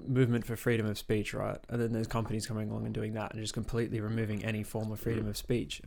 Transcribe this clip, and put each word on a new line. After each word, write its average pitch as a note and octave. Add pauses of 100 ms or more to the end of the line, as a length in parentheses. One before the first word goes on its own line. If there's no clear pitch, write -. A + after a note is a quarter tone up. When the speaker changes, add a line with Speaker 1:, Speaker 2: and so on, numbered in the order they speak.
Speaker 1:
movement A#2+
for A#2
freedom A2+
of G#2
speech, G#2+
right? G#2 (120)
And A#2+
then A#2
there's A2+
companies A2
coming G#2+
along A2
and G#2+
doing A2
that G#2+
and A2+
just G#2+
completely A#2
removing G#2+
any G#2+
form A2
of A2+
freedom A2+
Speaker 2:
Mm. G#2
Speaker 1:
of G#2
speech. -